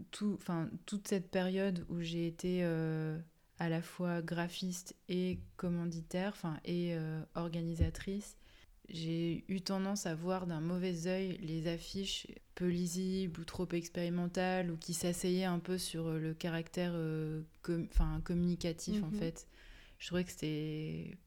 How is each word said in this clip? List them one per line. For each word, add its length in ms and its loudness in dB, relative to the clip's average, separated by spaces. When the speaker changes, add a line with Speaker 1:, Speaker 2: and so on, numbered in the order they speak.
Speaker 1:
tout, 220 0
enfin, 360 0
toute 220 -4
cette 220 2
période 600 2
où 120 -2
j'ai 260 0
été, 360 0
euh, 540 2
à 100 2
la 120 2
fois 400 0
graphiste 720 -2
et 300 2
commanditaire, 760 0
enfin, 320 -4
et, 300 0
euh, 260 -2
organisatrice, 1000 0
j'ai 600 0
eu 120 0
tendance 440 0
à 100 2
voir 320 0
d'un 140 0
mauvais 460 0
œil 340 0
les 260 -2
affiches 600 -2
peu 120 2
lisibles 720 2
ou 20 -8
trop 300 -4
expérimentales 1000 2
ou 60 -2
qui 160 -4
s'asseyaient 500 2
un 160 2
peu 180 -2
sur, 300 -2
euh, 120 0
le 140 0
caractère, 640 0
euh, 460 0
com-, 280 2
enfin, 320 6
communicatif, 800 2
en 40 0
Speaker 2:
Mhm. 120 0
Speaker 1:
fait. 280 -2
Je 100 -10
trouvais 160 2
que 80 -4
c'était 960 -2